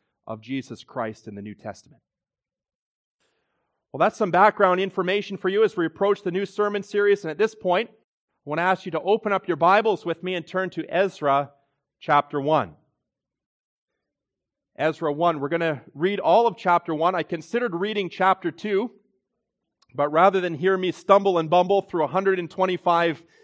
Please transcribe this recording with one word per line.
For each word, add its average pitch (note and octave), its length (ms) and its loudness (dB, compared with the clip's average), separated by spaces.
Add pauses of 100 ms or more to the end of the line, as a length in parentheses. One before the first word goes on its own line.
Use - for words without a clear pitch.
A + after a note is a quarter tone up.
(260)
of A2 160 -12
Jesus B2 420 -10
Christ A2 420 -10
in G#2+ 80 -14
the G2+ 60 -12
New G#2 140 -12
Testament. - 480 -18 (1900)
Well, C3+ 80 -10
that's F#3+ 200 0
some G3+ 120 -2
background F#3 480 4
information G3 600 -4
for F#3 100 -4
you G3+ 160 2
as - 140 -2
we E3+ 80 0
approach G3+ 360 -2
the F#3 80 -4
new F#3+ 140 -4
sermon G#3 380 -4
series. G3+ 420 0
And D#3+ 60 -6
at D3+ 80 -8
this A3 160 0
point, F#3+ 340 -2
I - 60 -20 (500)
want D3+ 140 -6
to E3+ 40 0
ask F3+ 220 0
you F3+ 80 -8
to E3 80 -4
open G#3 320 0
up F#3+ 160 -2
your E3+ 80 -2
Bibles F#3+ 480 2
with E3 180 -6
me F#3 120 -4
and E3+ 120 -8
turn F#3 240 -4
to E3 160 -6
Ezra D3 640 0 (480)
chapter D3 400 0
one. C3+ 360 0 (2000)
Ezra D#3 340 -2
one. D#3 300 0
We're C#3 80 -6
gonna D#3+ 320 -2 (140)
read F#3+ 260 -2
all G#3 260 4
of G#3 120 -2
chapter F3 360 0
one. E3 200 0
I E3+ 80 -2
considered F3+ 520 -6
reading G3+ 360 -4
chapter F#3+ 400 0
two, G#3 400 -4 (1040)
but C#3+ 160 -2
rather F#3 320 4
than F3 120 -4
hear F#3 220 0
me F#3 160 -2
stumble G3 460 2
and D#3+ 100 -2
bumble F3+ 320 2
through F3 240 -2
a C#3 40 0
hundred F#3+ 300 0
and E3+ 120 -8
twenty-five E3+ 720 0 (220)